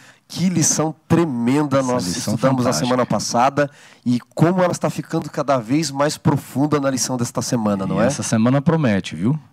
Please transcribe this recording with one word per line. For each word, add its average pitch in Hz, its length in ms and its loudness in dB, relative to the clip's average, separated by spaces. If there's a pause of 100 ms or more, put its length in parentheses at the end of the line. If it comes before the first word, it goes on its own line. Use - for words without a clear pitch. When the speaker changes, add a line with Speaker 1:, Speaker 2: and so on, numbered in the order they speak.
(260)
Speaker 1:
Que 180 220 -2
lição 156 460 0 (120)
tremenda 139 720 2
Speaker 2:
Essa 131 140 0
Speaker 1:
nós 123 140 -2
Speaker 2:
lição 87 280 -4
Speaker 1:
estudamos 131 300 2
na - 60 0
Speaker 2:
fantástica. - 160 -2
Speaker 1:
semana 123 200 0
passada 135 640 0 (340)
e 123 140 2 (160)
como - 280 4
ela 175 100 2
está - 160 -4
ficando 160 420 -6
cada 135 280 0
vez 139 320 0
mais 143 260 -2
profunda 147 640 0
na 139 100 0
lição 131 280 -4
desta 120 240 -4
semana, 104 440 -2
não 95 140 -2
Speaker 2:
E 110 40 4
Speaker 1:
é? - 20 2
Speaker 2:
essa 135 160 -2
semana 123 400 2
promete, 135 520 0
viu? 113 240 -2 (140)